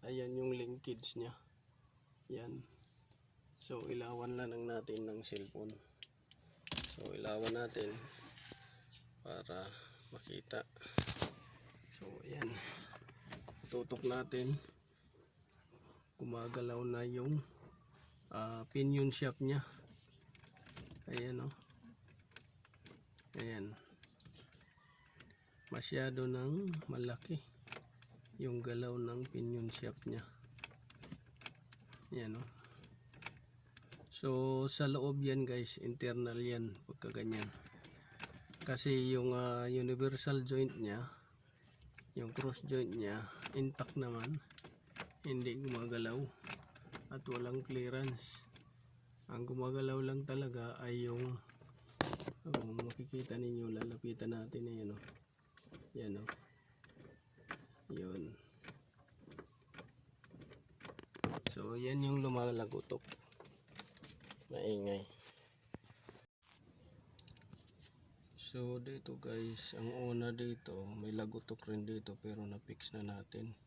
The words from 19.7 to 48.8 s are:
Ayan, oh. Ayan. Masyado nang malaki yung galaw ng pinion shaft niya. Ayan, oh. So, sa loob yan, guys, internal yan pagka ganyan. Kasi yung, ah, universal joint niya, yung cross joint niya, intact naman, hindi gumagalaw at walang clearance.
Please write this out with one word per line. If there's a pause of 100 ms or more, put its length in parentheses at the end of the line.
Ayan,
oh. (1800)
Ayan. (2000)
Masyado
nang (160)
malaki (960)
yung
galaw
ng
pinion
shaft
niya. (1900)
Ayan,
oh. (1600)
So, (400)
sa
loob
yan,
guys,
internal
yan
pagka
ganyan. (1120)
Kasi
yung,
ah,
universal
joint
niya, (1120)
yung
cross
joint
niya, (320)
intact
naman, (880)
hindi
gumagalaw (880)
at
walang
clearance. (880)